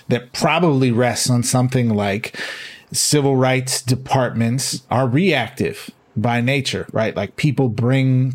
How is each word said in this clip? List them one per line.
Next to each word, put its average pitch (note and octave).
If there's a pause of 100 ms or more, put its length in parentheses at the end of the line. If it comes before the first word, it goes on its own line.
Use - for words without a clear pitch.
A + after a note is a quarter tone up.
that -
probably D3+
rests A#2
on A#2+
something B2+
like G#2 (560)
civil C#3
rights C3
departments B2
are B2+
reactive C3 (280)
by A#2+
nature, B2+
right? G#2+
Like, G2
people C3+
bring B2+